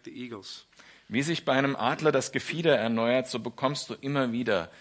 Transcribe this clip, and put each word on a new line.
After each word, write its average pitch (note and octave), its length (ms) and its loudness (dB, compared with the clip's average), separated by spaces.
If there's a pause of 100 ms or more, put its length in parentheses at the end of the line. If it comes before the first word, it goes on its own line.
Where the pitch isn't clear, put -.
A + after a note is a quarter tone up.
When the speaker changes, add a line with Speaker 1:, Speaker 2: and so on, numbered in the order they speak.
Speaker 1:
the - 80 -14
eagle's. A#2 520 -12 (440)
Speaker 2:
Wie A2+ 140 0
sich D#3+ 220 -2
bei C3+ 100 2
einem C#3 220 4
Adler C#3+ 360 2
das C3 200 2
Gefieder D3+ 460 2
erneuert, A#2 500 2
so C#3 100 -2
bekommst C3 520 -4
du A2+ 40 -6
immer C3+ 380 -2
wieder A2 380 0 (100)